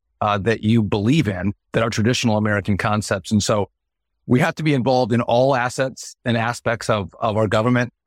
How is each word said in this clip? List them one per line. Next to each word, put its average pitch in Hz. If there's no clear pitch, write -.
uh, 104
that 104
you 110
believe 110
in 95
that 117
are 113
traditional 113
American 104
concepts. 107
And 104
so 104
we 123
have 165
to 156
be 151
involved 127
in 117
all 131
assets 123
and 117
aspects 117
of, 101
of 110
our 110
government. 120